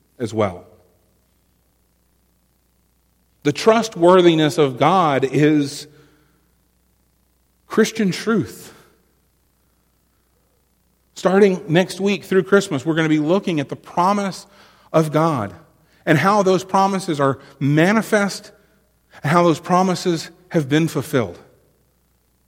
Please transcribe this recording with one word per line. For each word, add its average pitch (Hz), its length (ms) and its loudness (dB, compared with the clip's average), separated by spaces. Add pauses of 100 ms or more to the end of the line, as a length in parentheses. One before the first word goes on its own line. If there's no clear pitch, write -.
(200)
as 113 120 -6
well." 98 360 -4 (2750)
The 147 100 -2
trustworthiness 175 1080 4
of 135 180 0
God 147 460 2
is 147 640 0 (1800)
Christian 214 460 0
truth. - 640 -6 (2500)
Starting 190 520 2
next 170 320 -2
week 196 260 -4
through 185 180 0
Christmas, 190 420 -2
we're 160 80 -2
gonna 160 160 0
be 156 80 0
looking 170 420 -2
at 139 100 -6
the 135 60 -12
promise 196 680 -4 (480)
of 156 180 2
God 139 440 -2 (500)
and 156 120 4
how 196 240 2
those 185 220 2
promises 190 560 -2
are 135 200 0 (200)
manifest 190 920 0 (720)
and 139 100 -2
how 175 120 4
those 165 160 2
promises 180 720 -2 (160)
have 156 200 -2
been 156 200 0
fulfilled. 120 500 -6 (1120)